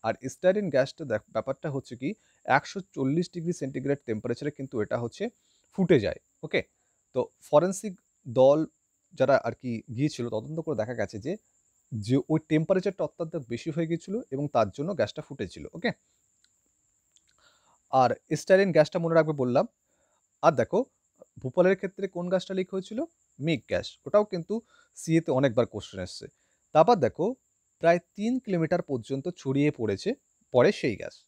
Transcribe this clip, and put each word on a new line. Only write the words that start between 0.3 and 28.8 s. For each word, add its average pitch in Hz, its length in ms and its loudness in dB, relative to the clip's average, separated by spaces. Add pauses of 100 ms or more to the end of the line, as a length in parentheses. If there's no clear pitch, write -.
গ্যাসটা 139 340 0
দেখ-, 110 280 -4
ব্যাপারটা 139 380 -6
হচ্ছে 131 260 -8
কি 151 180 -6 (300)
একশো - 360 0 (140)
চল্লিশ 151 360 -2
ডিগ্রি 175 220 -6
সেন্টিগ্রেড 139 540 -4
টেম্পারেচারে 120 440 -6
কিন্তু 135 320 -6
এটা - 160 -4
হচ্ছে 120 260 -6 (480)
ফুটে 175 280 4
যায়। 95 200 -4 (220)
ওকে, 156 200 -2 (520)
তো 127 60 0 (220)
ফরেন্সিক 185 520 2 (340)
দল 135 380 6 (460)
যারা 135 320 4
আর 117 80 -2
কি 117 300 -8 (140)
গিয়েছিল 131 320 -2
তদন্ত 120 320 -6
করে 156 160 -4
দেখা 107 180 -4
গেছে 110 240 -6
যে, 143 180 -8 (560)
যে 110 240 0 (120)
ওই 156 100 2 (100)
টেম্পারেচারটা 180 560 0
অত্যন্ত 165 320 -8 (120)
বেশি 175 220 -6
হয়ে 165 160 -2
গেছিল 170 340 -4 (100)
এবং 143 180 -4
তার 110 220 2
জন্য 147 240 -6
গ্যাসটা 127 280 -2
ফুটেছিল। - 500 -10
ওকে, 185 180 -4 (2000)
আর 127 200 4 (260)
স্টাইরিন 190 360 4
গ্যাসটা 156 260 4
মনে 165 160 -2
রাখবে 156 180 4
বললাম। 135 340 0 (760)
আর 160 100 6
দেখো, 147 320 0 (540)
ভোপালের 180 380 2
ক্ষেত্রে 190 320 -8
কোন 175 200 -8
গ্যাসটা 185 260 -2
লিক 190 160 -4
হয়েছিল? 196 280 -8 (420)
মিক 147 280 -2
গ্যাস, 90 180 -4 (180)
ওটাও 208 200 2
কিন্তু 190 300 -6 (400)
সিএতে 160 360 0
অনেকবার 127 360 2
কোশ্চেন 101 340 -12
এসছে। - 260 -12 (460)
তারপর 170 240 6
দেখো, 165 380 -2 (460)
প্রায় 170 180 4 (160)
তিন 233 240 -2
কিলোমিটার 175 440 0